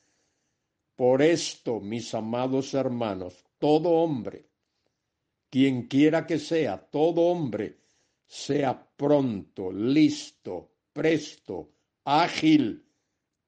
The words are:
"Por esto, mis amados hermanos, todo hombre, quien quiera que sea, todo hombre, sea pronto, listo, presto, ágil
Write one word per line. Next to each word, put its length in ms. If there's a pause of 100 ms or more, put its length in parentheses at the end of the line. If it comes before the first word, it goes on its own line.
(960)
"Por 260
esto, 600
mis 320
amados 600
hermanos, 720 (140)
todo 320
hombre, 580 (1040)
quien 380
quiera 380
que 140
sea, 380 (120)
todo 340
hombre, 560 (460)
sea 720
pronto, 760
listo, 1000 (220)
presto, 800 (320)
ágil 800 (600)